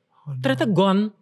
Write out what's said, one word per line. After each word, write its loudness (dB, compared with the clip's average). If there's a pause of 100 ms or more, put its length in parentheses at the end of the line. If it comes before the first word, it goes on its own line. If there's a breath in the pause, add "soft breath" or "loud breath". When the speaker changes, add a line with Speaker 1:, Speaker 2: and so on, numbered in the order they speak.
(240)
Speaker 1:
Oh, -12
no. -8
Speaker 2:
ternyata 0
gone. 2 (120)